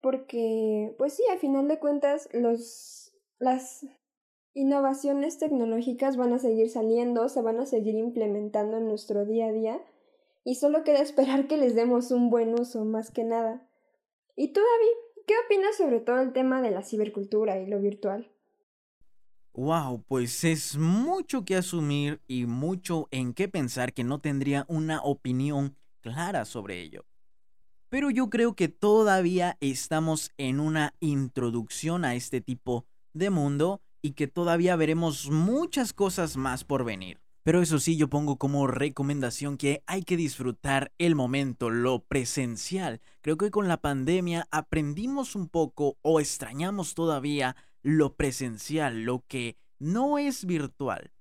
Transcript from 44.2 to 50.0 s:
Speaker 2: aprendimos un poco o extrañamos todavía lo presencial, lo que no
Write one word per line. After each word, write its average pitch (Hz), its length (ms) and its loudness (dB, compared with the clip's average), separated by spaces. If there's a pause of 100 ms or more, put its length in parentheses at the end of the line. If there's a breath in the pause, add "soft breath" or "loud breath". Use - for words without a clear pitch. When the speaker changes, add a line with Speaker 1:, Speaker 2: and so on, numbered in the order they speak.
Speaker 2:
aprendimos 160 840 -2
un 185 140 -6
poco 147 540 0
o 160 180 4
extrañamos 151 760 -4
todavía 143 600 -2 (260 soft breath)
lo 151 360 2
presencial, 127 880 -2
lo 123 240 -2
que 120 260 -6 (240)
no 247 400 0